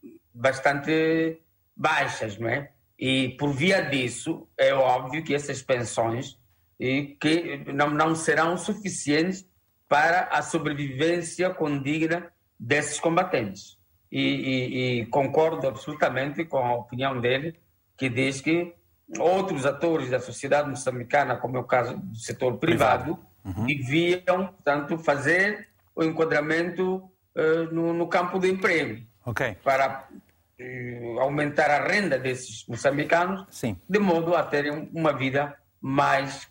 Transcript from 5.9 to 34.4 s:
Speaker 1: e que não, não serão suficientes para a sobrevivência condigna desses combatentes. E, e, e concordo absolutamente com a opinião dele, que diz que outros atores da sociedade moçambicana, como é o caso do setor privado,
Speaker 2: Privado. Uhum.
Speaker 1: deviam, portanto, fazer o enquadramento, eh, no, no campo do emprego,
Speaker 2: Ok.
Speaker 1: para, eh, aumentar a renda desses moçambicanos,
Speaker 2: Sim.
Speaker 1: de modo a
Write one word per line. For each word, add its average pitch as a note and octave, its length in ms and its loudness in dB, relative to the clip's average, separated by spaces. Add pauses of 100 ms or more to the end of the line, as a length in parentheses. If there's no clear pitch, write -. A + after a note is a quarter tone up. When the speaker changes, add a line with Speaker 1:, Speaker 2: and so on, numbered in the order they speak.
Speaker 1:
e C3+ 420 -2
que D3+ 440 0 (100)
não, D3 160 2
não D#3 240 2
serão D#3+ 420 2
suficientes F3+ 920 -2 (420)
para E3 420 4
a D3+ 120 0
sobrevivência D#3+ 1080 -2
condigna D#3+ 840 -2 (260)
desses C#3+ 420 0
combatentes. D#3+ 760 0 (340)
E, C3+ 120 -2
e, C3 800 0
e A2 60 -6
concordo C#3+ 600 2
absolutamente C#3 760 -2
com - 140 -4
a B2 180 0
opinião B2+ 440 -4
dele, C3+ 380 -2 (380)
que C3+ 120 -2
diz C3+ 320 -2
que E3+ 340 0 (440)
outros E3+ 480 2
atores D3 420 0
da B2+ 120 0
sociedade C#3 500 -2
moçambicana, B2+ 680 -2
como B2+ 200 -6
é B2 40 -2
o A#2+ 40 -6
caso A#2+ 340 0
do - 180 -10
setor A#2+ 420 -4
privado, - 580 2
Speaker 2:
Privado. - 120 -20 (160)
Uhum. G2 220 -4
Speaker 1:
deviam, E3+ 840 0
portanto, D3 500 -2
fazer E3 680 2 (260)
o E3 100 0
enquadramento, D#3+ 1040 0 (260)
eh, D#3+ 280 2 (100)
no, E3 220 0
no E3+ 120 0
campo F3 320 0
do F#3 80 0
emprego, D#3+ 540 0 (240)
Speaker 2:
Ok. A#2 400 -4
Speaker 1:
para, C3+ 420 0 (520)
eh, B2 600 -10
aumentar D3 520 2
a C#3 160 2
renda F3+ 320 2
desses B2+ 480 -6
moçambicanos, E3 840 0
Speaker 2:
Sim. G#2+ 300 -6 (100)
Speaker 1:
de F#3+ 100 2
modo E3+ 380 4
a D#3 60 2